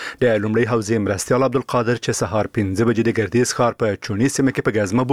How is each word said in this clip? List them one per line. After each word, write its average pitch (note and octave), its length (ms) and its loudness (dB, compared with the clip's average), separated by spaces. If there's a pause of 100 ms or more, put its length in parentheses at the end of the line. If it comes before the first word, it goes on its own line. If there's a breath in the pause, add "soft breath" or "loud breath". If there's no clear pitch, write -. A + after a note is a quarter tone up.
(260 loud breath)
د A2+ 180 4
لومړي A2 300 0
حوزې A2 340 0
مرستیال B2 420 0
عبدالقادر A#2+ 540 -2
چې - 180 -2
سهار G#2 380 -2
پنځه G2+ 320 2
بجې A2 180 2
د A2 120 0
ګردیز - 360 0
ښار A#2 240 0
په G#2 220 0
چونې A2 340 0
سیمه C3+ 180 0
کې C#3 140 -2
په G#2+ 80 -2
ګزمه A2+ 360 0